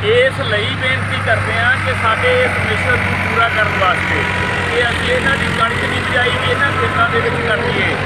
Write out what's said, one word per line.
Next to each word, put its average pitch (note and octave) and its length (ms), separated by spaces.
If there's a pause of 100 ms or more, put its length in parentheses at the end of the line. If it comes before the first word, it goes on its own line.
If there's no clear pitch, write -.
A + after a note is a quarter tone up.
ਇਸ C5 360
ਲਈ C5 420
ਬੇਨਤੀ - 420
ਕਰਦੇ - 340
ਹਾਂ A#3 140 (140)
ਕਿ B4+ 60 (100)
ਸਾਡੇ A#4 280 (120)
ਇਸ - 240
ਮਿਸ਼ਨ - 320
ਨੂੰ - 160 (100)
ਪੂਰਾ - 240
ਕਰਨ G#3+ 320
ਵਾਸਤੇ F#3 420 (480)
ਕਿ A#3+ 180
ਅਸੀਂ A#3+ 220
ਇਹਨਾਂ B3+ 260
ਦੀ C4 100 (120)
ਕਣਕ A#3 240
ਦੀ A#3+ 180
ਬਿਜਾਈ B3 300
ਵੀ B3 200
ਇਹਨਾਂ C4 220
ਖੇਤਾਂ A#3 360
ਦੇ A#3 120
ਵਿੱਚ A#3 140 (140)
ਕਰ A3 80
ਲਈਏ। A3 500